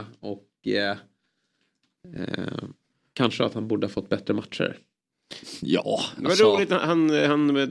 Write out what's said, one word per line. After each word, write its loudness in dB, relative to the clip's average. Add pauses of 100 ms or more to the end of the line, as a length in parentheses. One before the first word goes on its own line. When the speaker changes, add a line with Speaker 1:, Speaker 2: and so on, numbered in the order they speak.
(200)
Speaker 1:
Och, -12
eh, 0 (1300)
eh, -6 (720)
kanske 0
att -2
han -6
borde -2
ha -8
fått -6
bättre -2
matcher. -4 (840)
Speaker 2:
Ja, 0 (180)
Speaker 3:
Det -8
var 0
Speaker 2:
alltså. 6
Speaker 3:
roligt, 0
han, 2
han, 4 (180)